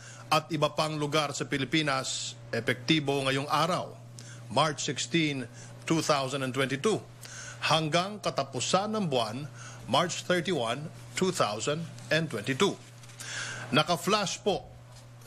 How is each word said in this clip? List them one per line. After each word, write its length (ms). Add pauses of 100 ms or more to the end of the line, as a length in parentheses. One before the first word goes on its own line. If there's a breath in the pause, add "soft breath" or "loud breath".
(320 loud breath)
at 180
iba 240
pang 240
lugar 380
sa 100
Pilipinas, 880 (160)
epektibo 760
ngayong 240
araw, 440 (560 loud breath)
March 360
sixteen, 600 (380 loud breath)
two 160
thousand 460
and 100
twenty-two, 460 (640 loud breath)
hanggang 560
katapusan 720
ng 160
buwan, 380 (420 loud breath)
March 320
thirty-one, 640 (300)
two 180
thousand 480 (260)
and 220
twenty-two. 460 (1000 loud breath)
Naka-flash 640
po 240 (640)